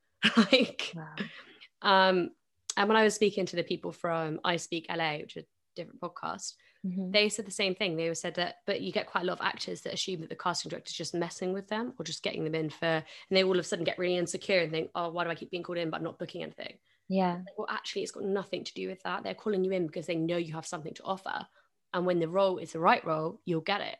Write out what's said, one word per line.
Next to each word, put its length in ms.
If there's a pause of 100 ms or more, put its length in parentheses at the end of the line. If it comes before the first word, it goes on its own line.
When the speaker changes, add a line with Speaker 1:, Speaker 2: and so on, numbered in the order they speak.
(240)
Speaker 1:
<laughs> 120
Like, 600
Speaker 2:
Wow. 180 (680)
Speaker 1:
um, 480 (460)
and 120
when 80
I 80
was 100
speaking 320
to 80
the 80
people 300
from 500
I 140
Speak 320
L 120
A, 200
which 160
is 80
a 20 (300)
different 240
podcast, 540 (300)
Speaker 2:
Mm-hmm. 260
Speaker 1:
they 180
said 180
the 40
same 240
thing. 220
They 180
said 220
that, 280
but 160
you 120
get 160
quite 140
a 40
lot 140
of 40
actors 360
that 140
assume 260
that 80
the 80
casting 320
director's 240
just 220
messing 380
with 140
them 320
or 60
just 180
getting 220
them 100
in 160
for, 160
and 180 (260)
they 120
all 120
of 40
a 60
sudden 200
get 140
really 180
insecure 440
and 100
think, 240
"Oh, 160
why 140
do 60
I 40
keep 160
being 140
called 140
in 120
but 60
I'm 80
not 140
booking 260
anything?" 300 (340)
Speaker 2:
Yeah. 320 (160)
Speaker 1:
Well, 120
actually, 340
it's 100
got 100
nothing 400
to 120
do 140
with 140
that. 220
They're 100
calling 300
you 80
in 160
because 180
they 80
know 220
you 180
have 120
something 280
to 80
offer. 440 (460)
And 140
when 140
the 80
role 300
is 140
the 60
right 260
role, 420
you'll 160
get 180
it. 200